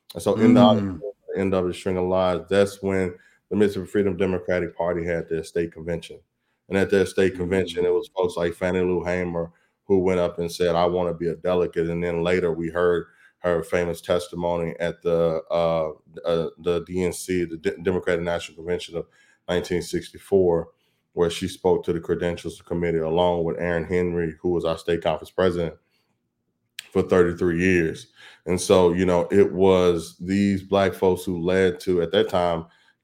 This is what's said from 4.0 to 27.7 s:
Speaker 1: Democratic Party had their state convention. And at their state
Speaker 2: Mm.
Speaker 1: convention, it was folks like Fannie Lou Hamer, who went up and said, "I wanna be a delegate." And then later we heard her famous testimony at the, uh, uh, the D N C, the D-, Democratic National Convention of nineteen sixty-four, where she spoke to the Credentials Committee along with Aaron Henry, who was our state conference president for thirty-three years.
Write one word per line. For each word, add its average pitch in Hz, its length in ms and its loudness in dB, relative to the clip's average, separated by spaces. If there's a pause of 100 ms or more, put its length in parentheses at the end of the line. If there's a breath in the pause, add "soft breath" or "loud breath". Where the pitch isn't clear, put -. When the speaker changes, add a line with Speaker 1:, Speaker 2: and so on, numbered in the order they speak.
Speaker 1:
Democratic 90 580 -2
Party 85 300 -4
had 85 240 -4
their 80 140 -4
state 85 280 -4
convention. 80 480 -10 (480)
And 92 100 -2
at 95 120 2
their 98 160 4
state 92 300 0
Speaker 2:
Mm. - 20 -12
Speaker 1:
convention, 87 480 -2
it 90 80 2
was 90 240 -2
folks 90 180 0
like 85 200 -2
Fannie 92 240 -2
Lou 90 240 0
Hamer, 87 480 -4 (380)
who 98 100 4
went 90 220 2
up 85 180 -2
and 85 100 -4
said, 85 260 0
"I 87 100 2
wanna 87 280 0
be 85 140 -6
a 80 80 -4
delegate." 85 540 -2
And 85 120 -4
then 85 220 -2
later 90 300 0
we 82 160 -6
heard 87 380 0 (320 soft breath)
her 85 240 0
famous 87 380 -2
testimony 87 800 -2
at 85 220 -4
the, 82 400 0 (100)
uh, 82 400 0 (340)
uh, 82 240 -2 (100)
the 85 260 -2
D 90 180 -4
N 87 80 0
C, 90 320 -4
the 82 140 -8
D-, 92 260 -6
Democratic 90 400 0
National 85 340 -6
Convention 85 400 -6
of 80 100 -8 (420 soft breath)
nineteen 90 320 -2
sixty-four, 85 880 0 (440)
where 85 160 0
she 92 180 -6
spoke 87 360 0
to 87 100 -2
the 85 60 -2
Credentials 85 640 -4
Committee 85 380 -2
along 85 440 0
with 82 160 -4
Aaron 85 260 -2
Henry, 87 560 -2
who 90 80 -2
was 85 140 0
our 82 140 -2
state 85 240 -2
conference 80 300 -4
president 85 420 0 (1200)
for 92 100 0
thirty-three 87 580 2
years. 90 480 2 (380 loud breath)